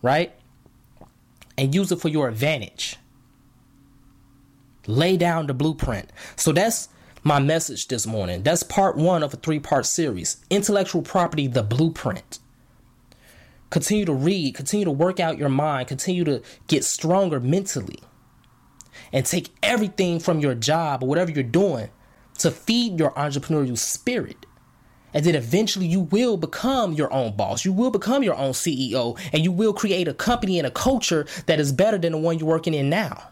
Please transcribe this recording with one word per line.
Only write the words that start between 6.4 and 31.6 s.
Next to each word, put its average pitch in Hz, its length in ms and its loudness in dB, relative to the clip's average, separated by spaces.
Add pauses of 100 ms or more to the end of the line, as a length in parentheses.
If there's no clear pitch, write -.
that's 214 360 0 (360)
my 147 160 4
message 143 480 0
this 110 180 -4
morning. 95 380 -4
That's 165 200 2
part - 320 2
one 165 280 2
of 139 100 -4
a - 40 -14
three-part 147 500 -2
series. 104 500 -2 (140)
Intellectual 196 500 0
property, 165 460 0
the 120 160 0
blueprint. 123 760 -2 (1300)
Continue 208 340 2
to 160 80 0
read, 151 400 0
continue 202 320 -2
to 165 60 0
work 175 280 0
out 165 200 -2
your 143 100 0
mind, 139 380 0
continue 175 380 -2
to 147 180 -2 (240)
get - 180 0
stronger 170 540 0
mentally. 139 600 -2 (1120)
And 131 140 0
take 170 240 -2 (120)
everything 196 580 0
from 165 200 0
your 143 160 2
job 147 480 0
or 131 40 -2
whatever 165 240 0
you're 147 120 -2
doing 135 460 0 (500)
to 165 120 2
feed 220 480 -2
your 151 120 2
entrepreneurial 139 680 -2
spirit. - 680 -4 (680)
And 151 120 2
then 165 100 4
eventually 170 520 0
you 185 140 2
will 214 360 2
become 214 560 -2
your 151 180 0
own 117 240 0
boss. - 300 -2
You 190 80 2
will 233 180 2
become 226 320 0
your 190 120 2
own 135 180 -2
C 135 360 -2
E 104 60 -2
O, 120 220 -2 (140)
and 156 120 2
you 180 80 4
will 202 220 2
create 190 340 0
a 143 60 -4
company 202 460 0
and 143 80 0
a 120 40 -2
culture 175 540 0 (220)
that 156 120 4
is 143 120 2